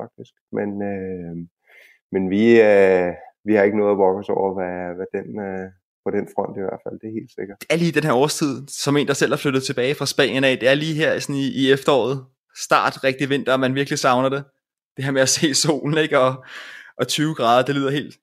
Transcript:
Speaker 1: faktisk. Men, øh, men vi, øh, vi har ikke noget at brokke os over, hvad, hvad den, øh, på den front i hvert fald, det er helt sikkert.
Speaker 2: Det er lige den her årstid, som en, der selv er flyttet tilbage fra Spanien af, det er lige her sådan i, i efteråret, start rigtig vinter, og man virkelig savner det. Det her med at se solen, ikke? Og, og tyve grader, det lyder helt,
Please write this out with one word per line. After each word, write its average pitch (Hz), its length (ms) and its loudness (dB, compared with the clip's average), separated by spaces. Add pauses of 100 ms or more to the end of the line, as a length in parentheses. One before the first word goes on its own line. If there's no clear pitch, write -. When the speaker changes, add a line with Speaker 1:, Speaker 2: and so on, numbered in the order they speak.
Speaker 1:
faktisk. 117 340 -18 (180)
Men, 104 300 -6
øh, 92 540 -8 (760)
men 95 180 -2
vi, 101 140 2 (160)
øh, 95 520 6 (320)
vi 107 100 0
har 104 80 6
ikke 104 140 2
noget 104 140 2
at 101 60 2
brokke 95 240 2
os 101 80 -12
over, 95 260 -2
hvad, 90 420 -8
hvad 92 100 -8 (100)
den, 104 240 -10
øh, 95 300 -10 (340)
på 98 60 -4
den 98 240 -4
front 101 220 -6
i 101 40 -8
hvert - 240 -8
fald, - 160 -12
det 110 80 -14
er 110 120 -12
helt - 180 -20
sikkert. 98 220 -12
Speaker 2:
Det - 100 -16
er 156 60 0
lige 170 160 0
den 147 120 0
her 151 80 0 (100)
årstid, 151 320 0 (140)
som - 280 -2
en, 147 100 2
der 139 80 0
selv 131 180 0
er 151 40 0
flyttet 135 260 -2
tilbage 131 320 -2
fra 143 120 -6
Spanien 135 380 0
af, 127 140 2
det 120 100 2
er 135 60 6
lige 156 200 -2
her 147 240 0
sådan 143 180 -6
i, 139 120 -2 (120)
i 135 120 4
efteråret, 135 520 2 (320)
start 135 480 0
rigtig 135 260 -2
vinter, 131 220 0
og 131 80 2
man 131 140 0
virkelig 139 240 -2
savner 131 300 2
det. 139 160 -4 (520)
Det 135 80 -8
her 139 80 -4
med 131 100 2
at 127 60 2
se 147 260 0
solen, 147 440 0
ikke? 151 200 2
Og, 131 260 2 (520)
og 127 120 -2
tyve 151 260 -2
grader, 123 300 4
det 139 100 -2
lyder 139 160 0
helt, 143 320 -6